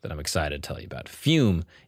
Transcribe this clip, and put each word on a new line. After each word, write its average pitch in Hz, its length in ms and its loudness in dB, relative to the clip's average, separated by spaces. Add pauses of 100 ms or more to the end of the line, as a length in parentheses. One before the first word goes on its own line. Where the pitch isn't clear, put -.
that - 100 -8
I'm 78 80 -6
excited 73 420 -2
to - 60 -12
tell 73 120 -8
you - 80 -14
about. - 200 -12
Fume 117 560 4 (240)